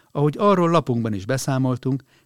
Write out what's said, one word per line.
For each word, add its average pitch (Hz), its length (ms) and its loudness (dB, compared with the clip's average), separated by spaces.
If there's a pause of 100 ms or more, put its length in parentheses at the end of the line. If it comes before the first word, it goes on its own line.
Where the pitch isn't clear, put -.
(100)
Ahogy 147 280 0
arról 185 320 4
lapunkban 117 420 0
is 98 140 -6
beszámoltunk, 131 760 -2 (240)